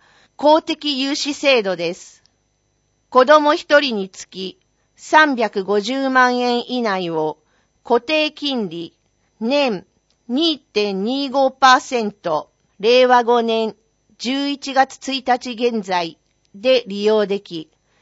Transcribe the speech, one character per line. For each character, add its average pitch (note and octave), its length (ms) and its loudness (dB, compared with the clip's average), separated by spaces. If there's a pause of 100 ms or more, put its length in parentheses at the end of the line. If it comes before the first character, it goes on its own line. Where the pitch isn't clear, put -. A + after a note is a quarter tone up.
(360)
公 D4+ 240 4
的 D4 400 -6
融 C#4 140 -2
資 D4 200 -6
制 C4 280 2
度 F#3+ 120 -4
で F3 200 -4
す。 - 280 -20 (840)
子 B3+ 180 4
供 D4 280 4
一 D#4 260 2
人 C4 160 -2
に F#3+ 120 -6
つ - 200 -20
き F#3 300 -14 (380)
三 D#4 400 2
百 G#3 280 -4
五 G3+ 160 0
十 C4+ 280 -4
万 B3+ 300 2
円 B3 320 -2
以 B3 120 -2
内 F#3+ 280 -4
を D#3 280 -4 (460)
固 A#3+ 160 2
定 D4+ 300 0
金 C4+ 380 -6
利、 E3 280 -12 (440)
年 B3 460 -2 (420)
二 D4 300 -2
点 G3+ 460 -4
二 C4+ 260 -4
五 C4 200 2
パ C4 240 4
ー C4+ 60 2
セ A#3+ 220 -4
ン G3+ 100 -4
ト、 D3+ 380 -6 (280)
令 B3 280 4
和 B3 180 4
五 A#3+ 180 2
年 A3+ 340 -2 (420)
十 C#4 300 -4
一 C#4 260 -8
月 C4+ 240 2
一 C4+ 240 -8
日 B3+ 300 -2
現 A3+ 320 -2
在 F3 340 -4 (360)
で B3 320 0
利 G3+ 180 -6
用 G#3+ 220 2
で G3 140 -4
き、 E3 300 -14 (320)